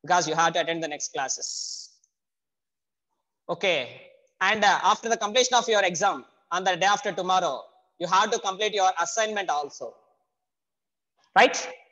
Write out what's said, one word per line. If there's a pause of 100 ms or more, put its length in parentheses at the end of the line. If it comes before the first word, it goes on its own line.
because
you
have
to
attend
the
next
classes. (1600)
Okay. (380)
And,
uh,
after
the
completion
of
your
exam (260)
on
the
day
after
tomorrow, (380)
you
have
to
complete
your (100)
assignment
also, (1400)
right? (360)